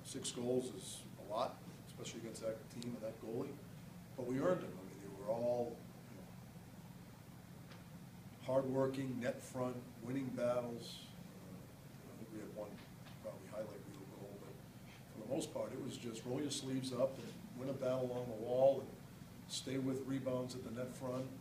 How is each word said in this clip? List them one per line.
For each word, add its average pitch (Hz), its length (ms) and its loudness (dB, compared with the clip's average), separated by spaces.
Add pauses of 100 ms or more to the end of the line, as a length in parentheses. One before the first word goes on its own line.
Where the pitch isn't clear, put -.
Six - 280 -2
goals 127 340 4 (120)
is - 220 -6 (280)
a 104 60 -2
lot, 120 240 2 (300)
especially 113 340 -6
against 113 220 -4
that 110 140 2 (140)
team 120 240 -2
and 107 60 -6
that - 200 -4
goalie. 113 280 -2 (640)
But 123 120 -2
we 131 120 4
earned 175 220 6
them. - 100 -4
I - 160 -8
mean, - 140 -10
they - 240 -8
were 107 60 2
all, 120 440 4 (360)
you - 60 -10
know, - 60 -10 (2250)
hardworking, 131 760 6
net 135 200 2
front, 127 340 0 (280)
winning 131 220 2 (100)
battles. 120 640 2 (520)
Uh, - 640 -12
I - 40 -10
think - 160 -8
we 107 60 -4
had - 160 -6
one - 140 -4 (540)
probably 107 280 -6
highlight 104 380 -4
reel - 160 -8 (140)
goal, - 100 -8 (120)
but - 120 -10 (600)
for 110 140 -6
the 127 60 2
most 156 200 2
part, 110 200 2
it 131 100 -2
was 120 140 -2
just 113 280 -2
roll 131 160 2
your 143 100 2
sleeves 131 420 2
up 127 240 6
and - 100 -6 (320)
win 135 100 -2
a 135 40 0
battle 127 380 4
along 123 160 2
the 110 180 -2
wall 127 360 10
and - 80 -6 (580)
stay - 300 0
with 131 300 4
rebounds 127 480 2
at - 80 -4
the 113 80 -4
net 123 240 -2
front. 131 300 0 (160)